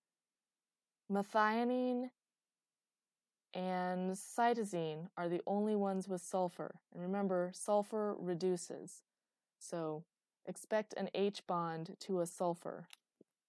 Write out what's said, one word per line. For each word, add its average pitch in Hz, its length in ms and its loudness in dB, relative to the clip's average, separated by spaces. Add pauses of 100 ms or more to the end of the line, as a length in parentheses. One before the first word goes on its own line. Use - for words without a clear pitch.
(1120)
Methionine 240 1000 2 (1400)
and 185 580 0
cytosine 190 1040 0
are 175 140 0
the 170 180 0
only 208 280 2
ones 196 320 2
with 185 140 -2
sulfur. 180 540 -2 (160)
And 175 100 -10
remember, 185 520 2
sulfur 208 640 2
reduces. 180 840 -2 (560)
So 160 440 -4 (420)
expect 214 500 -2
an 196 180 -2
H 202 320 0
bond 170 540 -2
to 185 220 0
a 170 40 2
sulfur. 170 600 -2 (600)